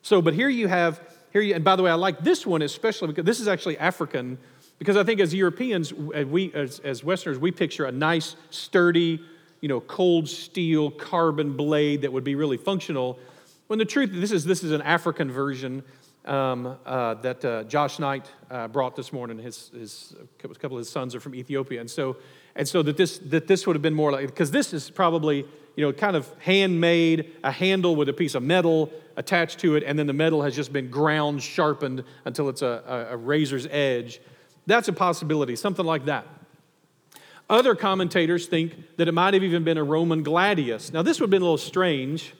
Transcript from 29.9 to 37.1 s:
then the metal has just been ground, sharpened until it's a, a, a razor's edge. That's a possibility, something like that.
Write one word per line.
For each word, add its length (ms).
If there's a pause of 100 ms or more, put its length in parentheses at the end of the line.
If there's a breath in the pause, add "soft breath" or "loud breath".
then 80
the 60
metal 280
has 140
just 180
been 160
ground, 540
sharpened 600 (220 loud breath)
until 240
it's 120
a, 260
a, 260
a 40
razor's 500
edge. 520 (460 soft breath)
That's 220
a 60
possibility, 600
something 300
like 200
that. 220 (1200 loud breath)